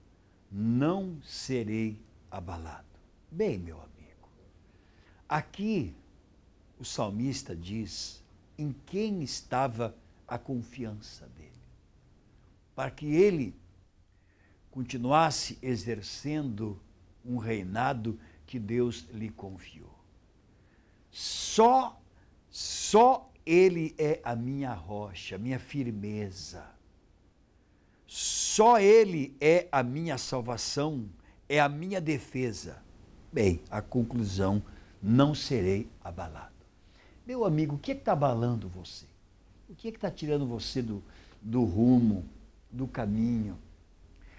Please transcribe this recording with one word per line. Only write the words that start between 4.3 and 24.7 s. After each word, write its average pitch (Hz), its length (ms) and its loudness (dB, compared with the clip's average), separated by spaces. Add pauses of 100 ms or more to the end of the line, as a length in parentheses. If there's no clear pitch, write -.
aqui 156 640 -2 (840)
o 127 60 -16
salmista 110 720 -4
diz 95 680 -10 (340)
em 151 160 -6 (140)
quem 196 380 -4
estava 120 680 -2 (360)
a 120 100 -6
confiança 113 880 -10 (100)
dele, - 140 -20 (1300)
para 131 160 -4
que - 140 -12
ele 151 500 4 (1120)
continuasse 135 920 0
exercendo 113 1160 -4 (460)
um 123 120 -4
reinado 113 840 -2 (260)
que 127 140 -10
Deus 117 520 -2
lhe 110 180 -8
confiou. - 680 -18 (1120)
Só, - 880 2 (480)
só - 800 4 (160)
Ele 170 540 4
é 151 240 0
a 120 140 -4
minha 131 360 -4